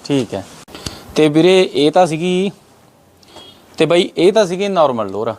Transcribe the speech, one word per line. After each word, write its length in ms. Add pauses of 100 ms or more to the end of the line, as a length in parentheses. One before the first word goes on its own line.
ਠੀਕ 300
ਹੈ। 120 (680)
ਤੇ 120
ਵੀਰੇ 460
ਇਹ 180
ਤਾਂ 140
ਸੀਗੀ 440 (1300)
ਤੇ 80
ਬਾਈ, 300
ਇਹ 160
ਤਾਂ 140
ਸੀਗੀ 220
ਨਾਰਮਲ 420
ਲੋਅਰ। 280